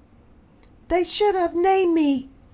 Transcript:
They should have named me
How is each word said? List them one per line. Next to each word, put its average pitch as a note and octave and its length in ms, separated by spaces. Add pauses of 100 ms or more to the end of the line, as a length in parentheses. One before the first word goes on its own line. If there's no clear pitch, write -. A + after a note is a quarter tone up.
(880)
They F4 160
should G4+ 320
have E4+ 180
named F4+ 400
me C#4+ 360 (240)